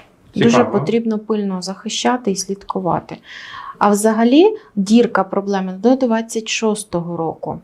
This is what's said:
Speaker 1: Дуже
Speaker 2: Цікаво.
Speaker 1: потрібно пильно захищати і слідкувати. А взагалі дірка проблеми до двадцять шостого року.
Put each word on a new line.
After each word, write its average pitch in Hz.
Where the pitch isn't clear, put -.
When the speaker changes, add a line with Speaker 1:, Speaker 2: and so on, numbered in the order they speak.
Speaker 1:
Дуже 233
Speaker 2:
Цікаво. 233
Speaker 1:
потрібно 226
пильно 202
захищати 220
і 190
слідкувати. 190
А 208
взагалі 233
дірка 208
проблеми 190
до 226
двадцять 226
шостого 175
року. 160